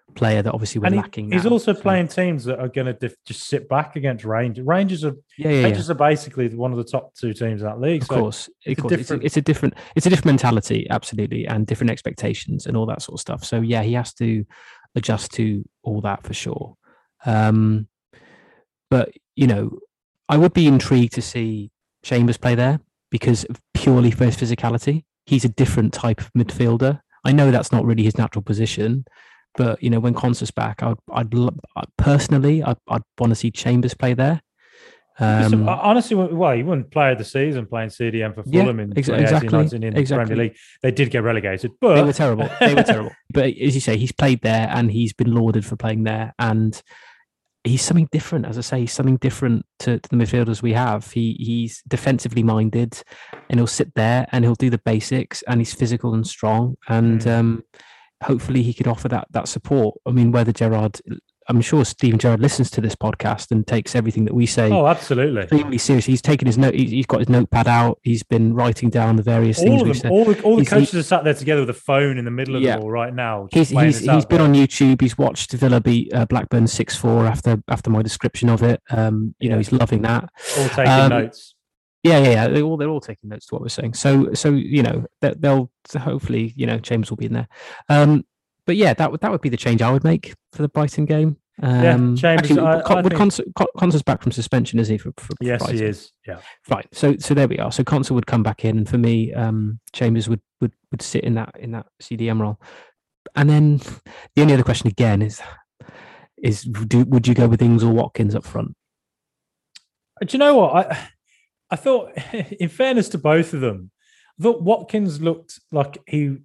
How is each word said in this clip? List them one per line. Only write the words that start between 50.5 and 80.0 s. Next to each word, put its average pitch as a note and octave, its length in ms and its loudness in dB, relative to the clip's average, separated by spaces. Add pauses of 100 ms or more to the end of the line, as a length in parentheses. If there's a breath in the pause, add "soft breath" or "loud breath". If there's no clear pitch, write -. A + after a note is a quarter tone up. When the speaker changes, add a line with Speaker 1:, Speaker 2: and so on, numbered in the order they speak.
Speaker 1:
we A#2 100 0
have. A2+ 400 -2
He, A2+ 260 -2
he's A#2 480 -6
defensively A#2+ 560 -2
minded, A2 580 0 (480 loud breath)
and A#2+ 120 2
he'll A#2+ 80 2
sit - 260 -4
there A#2+ 380 0
and B2 120 2
he'll A#2 120 2
do C3 120 0
the A#2 160 0
basics, A#2 580 -4
and A#2+ 180 -2
he's A2+ 120 -4
physical A#2+ 400 -2
and A2+ 140 0
strong. A#2 500 -2 (120)
And, A2+ 320 2
Speaker 2:
Mm. A#2 180 0
Speaker 1:
um, A2+ 260 0 (580 soft breath)
hopefully B2+ 400 -2
he A#2 120 -2
could - 140 -2
offer A#2 200 -4
that, A#2+ 240 -6
that - 160 -4
support. A#2+ 480 0 (100)
I B2+ 40 -4
mean, A#2+ 220 4
whether A#2 200 2
Gerrard, A2 460 -2 (480)
I'm B2 140 2
sure C#3 240 2
Steven A2+ 340 0
Gerrard A#2 220 2
listens C3+ 300 0
to - 100 -6
this A2 160 -2
podcast - 540 -4
and A2 160 2
takes - 280 -2
everything A2 300 0
that G#2 80 -2
we A#2+ 140 2
say A2+ 240 2
Speaker 2:
Oh, G#2+ 160 4
absolutely. C3+ 560 0
Speaker 1:
extremely D3 340 0
seriously. B2+ 360 2
He's B2+ 100 2
taken C#3 240 2
his A2+ 100 2
note, C3 160 4
he's, B2+ 180 0
he's B2 140 0
got A#2+ 140 0
his A2+ 100 0
notepad A#2+ 400 2
out. A#2+ 340 2
He's A#2 200 0
been A2+ 320 2
writing A#2+ 340 0
down A2+ 280 2
the A2 60 2
various A2+ 360 2
Speaker 2:
All - 80 4
Speaker 1:
things A#2 160 6
Speaker 2:
of - 60 2
Speaker 1:
we've - 80 2
Speaker 2:
them, B2 60 -6
Speaker 1:
said. A#2+ 80 -2
Speaker 2:
all G#3 140 6
the, G#3+ 180 2
all G#3+ 140 4
the G#3+ 60 6
Speaker 1:
He's, - 80 0
Speaker 2:
coaches C#3+ 220 6
Speaker 1:
he F3 80 -2
Speaker 2:
are - 20 0
sat D#3+ 220 0
there D3+ 100 2
together C#3+ 260 -2
with B2 80 -2
a A#2 60 -6
phone C#3 420 0
in A#2+ 80 -6
the A#2+ 60 -6
middle C3 260 -6
of C3 60 -2
Speaker 1:
Yeah. B2 140 2
Speaker 2:
it A2 60 -6
all G#2+ 80 -8
right A#2 220 -4
now, A2+ 400 -6
just E3 180 4
Speaker 1:
He's, C#3+ 60 0
Speaker 2:
laying D3+ 120 6
Speaker 1:
he's, C#3+ 120 2
Speaker 2:
this - 80 -2
out C3+ 60 4
Speaker 1:
he's D3+ 100 4
been E3+ 140 2
Speaker 2:
there. D#3+ 80 4
Speaker 1:
on C#3+ 80 6
YouTube. C3+ 480 4
He's B2 160 0
watched - 340 -2
Villa B2 300 2
beat, A#2+ 320 0
uh, A#2 100 0
Blackburn A2+ 420 2
six - 300 -2
four A2+ 300 2
after, A2+ 420 0
after - 220 -2
my G#2+ 100 2
description A#2 480 -2
of A2+ 140 4
it. A#2 260 2
Um, A2 500 -2
you B2+ 120 -2
know, A2+ 60 0
Speaker 2:
Yeah. - 20 2
Speaker 1:
he's G#2+ 140 -2
loving A#2+ 300 2